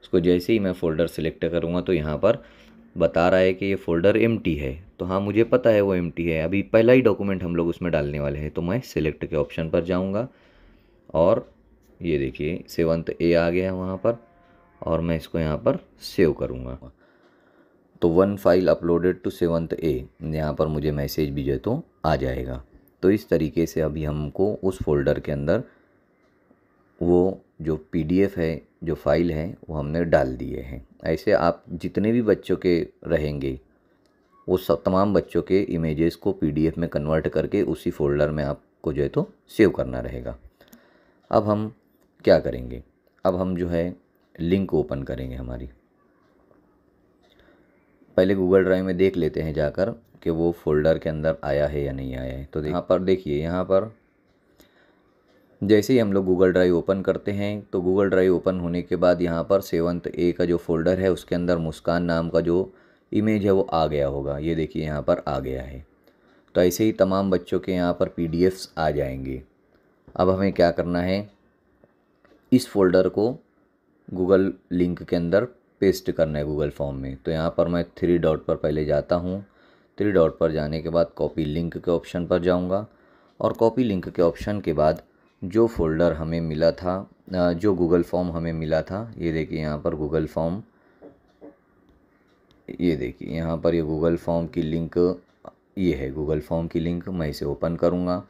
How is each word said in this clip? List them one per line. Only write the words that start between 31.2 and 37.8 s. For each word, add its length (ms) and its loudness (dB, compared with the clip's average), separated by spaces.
आप 380 2
जितने 420 -2
भी 100 2
बच्चों 340 0
के 220 2
रहेंगे 520 -2
वो 80 2
सब, 260 0
तमाम 320 2
बच्चों 280 0
के 220 2
इमेजेस 520 0
को 180 -2
पीडीएफ़ 460 0
में 80 -2
कन्वर्ट 400 0
करके 360 0
उसी 280 -4